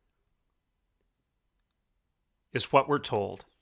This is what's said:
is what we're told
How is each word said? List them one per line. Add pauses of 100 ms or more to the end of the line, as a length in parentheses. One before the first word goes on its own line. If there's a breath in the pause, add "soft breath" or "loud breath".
(2500)
is
what
we're
told (160)